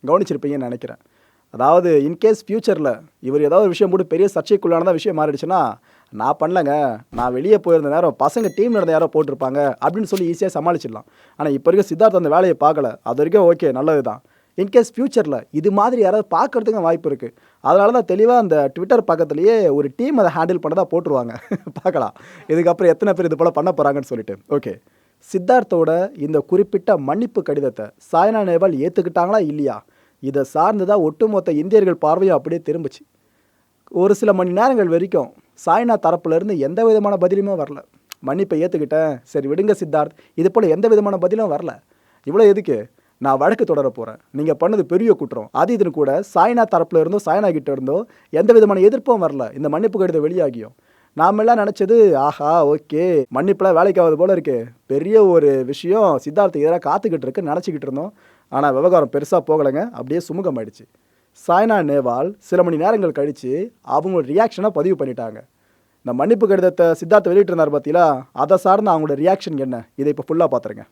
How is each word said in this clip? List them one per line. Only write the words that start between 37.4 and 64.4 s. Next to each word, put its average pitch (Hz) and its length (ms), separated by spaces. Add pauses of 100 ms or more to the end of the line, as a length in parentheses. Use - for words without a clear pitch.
வரல. 143 140 (440)
"மன்னிப்பை 160 420
ஏத்துக்கிட்டேன், 156 600
சரி 139 260
விடுங்க 190 260 (100)
சித்தார்த், 151 260 (240)
இது 175 160
போல 220 160
எந்த 180 220
விதமான 208 280
பதிலும் 185 360
வரல. 143 260 (520)
இவ்வளோ 185 100
எதுக்கு, 185 480 (300)
நான் 135 180
வழக்கு 202 280
தொடர 143 240
போறேன், 113 280 (140)
நீங்க 151 340
பண்ணது 202 180
பெரிய 214 300
குற்றம்" 127 400
அது 185 240
இதுன்னு 190 140
கூட 143 300 (140)
சாய்னா 226 300 (100)
தரப்புல 165 260
இருந்தோ 170 240
சாய்னா 185 280
கிட்ட 143 200
இருந்தோ 139 340 (240)
எந்த 196 220
விதமான 208 280
எதிர்ப்பும் 220 420
வரல. 139 340
இந்த 147 120
மன்னிப்பு 190 300
கடிதம் 160 300
வெளியாகியும் 131 460 (380)
நாமெல்லாம் 214 460
நினைச்சது, 208 560
"ஆஹா, 147 520
ஓகே, 151 580 (100)
மன்னிப்புலாம் 185 400
வேலைக்கு 180 260
ஆகாது 160 160
போல 185 160
இருக்கு, 139 340 (200)
பெரிய 190 380
ஒரு 147 400
விஷயம் 175 600
சித்தார்த்த 170 280
எதிராக 156 260
காத்துக்கிட்டு 165 480
இருக்கு" 180 260
நினைச்சுக்கிட்டு 160 300
இருந்தோம். 139 300 (360)
ஆனா 143 220
விவகாரம் 147 460
பெருசா 143 300
போகலைங்க, 156 440
அப்படியே 143 300 (120)
சுமூகமாயிடுச்சு. 131 520 (640)
சாய்னா 202 340
நேவால் 143 560
சில 180 240
மணி 170 140
நேரங்கள் 185 420
கழிச்சு 143 540 (160)
அவங்களோட 160 360
ரியாக்ஷனை 190 420